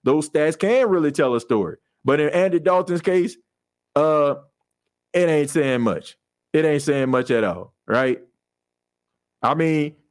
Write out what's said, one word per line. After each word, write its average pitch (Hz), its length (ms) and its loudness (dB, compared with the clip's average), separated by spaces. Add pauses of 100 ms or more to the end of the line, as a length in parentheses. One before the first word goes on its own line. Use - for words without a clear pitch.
those 151 260 0
stats 156 300 0
can 233 300 2
really 160 240 0
tell 131 220 0
a 117 40 0
story. 98 380 -2 (260)
But 139 160 2
in 151 120 0
Andy 175 280 0
Dalton's 180 400 0
case, 180 380 -2 (580)
uh, 147 400 2 (800)
it 175 160 2
ain't 147 200 0
saying 135 300 0
much. 101 380 -4 (340)
It 156 140 2
ain't 147 160 0
saying 139 280 -2
much 127 220 0
at 113 140 2
all, 87 280 -8 (140)
right? 127 320 0 (1200)
I 123 120 0
mean, 156 420 -2 (160)